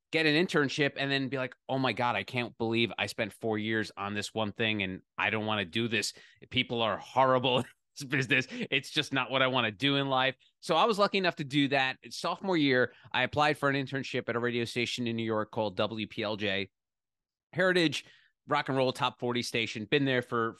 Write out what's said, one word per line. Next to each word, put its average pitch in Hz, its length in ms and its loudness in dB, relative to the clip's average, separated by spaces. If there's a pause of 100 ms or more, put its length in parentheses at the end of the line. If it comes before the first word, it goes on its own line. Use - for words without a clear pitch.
(100)
get 160 140 0
an 156 220 4
internship," 143 500 2
and 139 160 -2
then 135 160 0
be 131 80 -4
like, 127 180 -6 (140)
"Oh 131 100 0
my 127 140 2
God, 120 240 0
I 98 60 -2
can't 120 340 -6
believe 117 420 0
I 104 80 0
spent 104 280 -6
four 110 240 -2
years 110 380 -2
on 101 180 -6
this 104 180 -4
one 110 200 -2
thing 110 300 0
and 92 200 -6 (160)
I 95 100 2
don't 107 180 -2
wanna 104 200 -2
do 117 200 -2
this. 107 280 -2 (360)
People 123 300 -2
are 104 160 0
horrible 127 640 2
<laughs> - 0 -
in 123 60 0 (340)
this 139 100 -10
business. 131 380 0 (240)
It's 139 200 -2
just - 220 -4
not 127 180 -2
what 131 120 2
I 131 60 4
wanna 123 220 2
do 139 260 0
in 139 120 0
life." 131 260 2 (260)
So 165 160 0
I 185 100 4
was 208 120 2
lucky 202 200 4
enough 180 180 0
to 156 80 -6
do 139 240 2
that. 131 300 0 (100)
Sophomore 180 480 -4
year, 131 380 4 (180)
I 127 120 2
applied 147 340 2
for 143 100 2
an 139 80 2
internship 131 540 -4
at 113 60 -2
a 117 40 0
radio 120 240 0
station 120 420 -4
in 113 100 -2
New 113 80 -4
York 107 260 -2
called 107 260 -4
W 107 300 -2
P - 160 -8
L 104 140 -4
J, 98 340 -2 (800)
Heritage, 180 520 2 (440)
rock 147 200 0
and 135 80 0
roll 131 160 4
top 127 280 -2
forty 120 220 0
station, 113 420 -2
been 143 200 2
there 127 180 2
for 113 380 -2